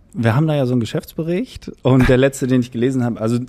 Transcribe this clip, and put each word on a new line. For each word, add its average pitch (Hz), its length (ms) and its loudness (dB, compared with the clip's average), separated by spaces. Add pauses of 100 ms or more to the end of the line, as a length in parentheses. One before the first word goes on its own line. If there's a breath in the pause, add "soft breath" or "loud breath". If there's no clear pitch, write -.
(140)
wir 113 220 0
haben 156 120 2
da 151 80 0
ja 139 100 0
so 123 80 0
einen 123 80 0
Geschäftsbericht 170 920 -6 (100)
und 127 280 4
der 127 80 4
letzte, 135 280 0
den 127 140 2
ich 123 120 -4
gelesen 123 340 -2
habe, 113 160 -4
also 113 280 0